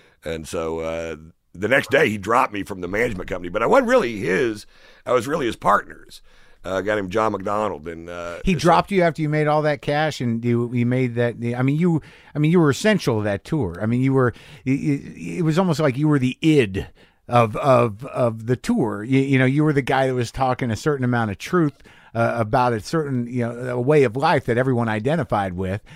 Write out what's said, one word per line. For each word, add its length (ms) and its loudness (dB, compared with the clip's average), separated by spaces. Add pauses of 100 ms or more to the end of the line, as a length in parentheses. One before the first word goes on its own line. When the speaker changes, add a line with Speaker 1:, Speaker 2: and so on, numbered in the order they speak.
(240)
Speaker 1:
and 240 -8
so, 320 -4
uh, 360 -6 (380)
the 160 -6
next 200 0
day 200 2
he 80 -6
dropped 360 0
me 100 -6
from 180 -10
the 60 -6
management 420 -4
company, 200 -6
but 140 -2
I 20 0
wasn't 240 4
really 280 0
his. 480 -2 (400)
I 80 0
was 140 0
really 180 -2
his 100 -2
partner's. 680 -2 (440)
Uh, 120 -2
a 60 -2
guy 120 0
named 160 -2
John 200 2
McDonald, 560 -4
and, 220 -14
uh, 340 -10
Speaker 2:
He 100 2
Speaker 1:
so 60 0
Speaker 2:
dropped 320 2
you 120 2
after 180 0
you 80 -2
made 160 0
all 160 2
that 220 -2
cash, 360 -2
and 240 -2
you, 300 0
you 100 2
made 300 0
that. 220 0 (200)
I 60 -2
mean, 160 2
you, 240 2 (320)
I 60 -6
mean, 120 4
you 80 6
were 120 6
essential 480 2
to 60 -4
that 180 -4
tour. 360 -4
I 60 -4
mean, 160 0
you 120 2
were. 200 4 (320)
It, 60 0
it, 680 -4
it 60 -2
was 160 2
almost 200 2
like 160 2
you 120 0
were 100 4
the 240 0
id 460 2 (400)
of, 300 4
of, 480 2
of 420 -2
the 80 2
tour. 480 -2
You, 160 4
you 180 2
know, 80 4
you 180 2
were 100 2
the 100 2
guy 240 2
that 80 0
was 160 -2
talking 400 -2
a 40 -2
certain 300 -2
amount 240 0
of 80 -6
truth, 460 -2 (320)
uh, 200 0
about 380 0
a 60 -2
certain, 480 -4
you 200 -4
know, 220 -8
a 100 -4
way 220 4
of 160 2
life 280 2
that 120 0
everyone 320 0
identified 640 -2
with. 280 -4 (140)